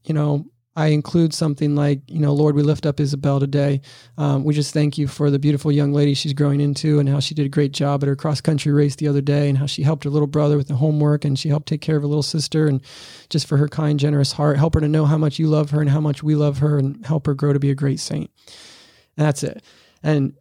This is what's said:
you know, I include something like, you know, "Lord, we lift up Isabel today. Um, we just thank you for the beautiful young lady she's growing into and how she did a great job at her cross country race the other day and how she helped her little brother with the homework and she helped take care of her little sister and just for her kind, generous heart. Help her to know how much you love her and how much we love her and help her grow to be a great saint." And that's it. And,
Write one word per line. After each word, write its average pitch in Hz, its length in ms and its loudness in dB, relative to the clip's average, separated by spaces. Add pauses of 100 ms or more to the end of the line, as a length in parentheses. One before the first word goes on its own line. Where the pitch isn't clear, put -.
you 160 100 -4
know, 147 320 0 (280)
I 156 120 0
include 156 480 2
something 147 420 -2
like, 143 320 0
you 160 100 -6
know, 147 140 2
"Lord, 147 220 4
we 147 80 2
lift 147 240 0
up 143 120 -2
Isabel 139 400 0
today. 139 440 0 (340)
Um, 143 260 0
we 151 120 0
just 147 180 -2
thank 147 240 0
you 151 100 -2
for 143 240 -2
the 139 80 2
beautiful 147 320 0
young 143 220 2
lady 143 220 2
she's 139 180 -2
growing 143 300 0
into 147 360 0
and 143 120 2
how 143 100 0
she 143 140 -6
did 151 100 -2
a 139 60 -2
great 143 220 0
job 143 300 -2
at 143 40 0
her 139 100 0
cross 147 240 -4
country 151 320 0
race 143 240 2
the 151 100 -4
other 143 140 2
day 143 300 0
and 135 80 2
how 143 80 -2
she 139 160 -6
helped 143 220 0
her 147 60 -4
little 147 160 0
brother 147 300 2
with 139 120 -2
the 143 80 -2
homework 147 500 2
and 139 120 0
she 151 120 -2
helped 147 180 -2
take 151 140 -4
care 156 140 0
of 143 60 -2
her 147 60 -2
little 147 140 0
sister 156 460 0
and 135 120 0 (480)
just - 180 -2
for 143 120 0
her 147 100 2
kind, 147 320 -2
generous 143 320 0
heart. 147 240 0
Help 160 160 2
her 160 80 2
to 151 80 0
know 156 160 2
how 151 140 2
much 156 200 -2
you 160 80 0
love 151 240 2
her 151 120 0
and 143 80 2
how 147 100 2
much 151 220 -2
we 151 120 0
love 147 240 0
her 147 200 2
and 135 260 -2
help 151 220 -2
her 147 80 0
grow 143 180 0
to 139 80 0
be 139 100 2
a 139 40 0
great 139 260 -2
saint." - 300 -6 (880)
And 151 80 2
that's 143 160 0
it. - 200 -6 (420)
And, 147 360 0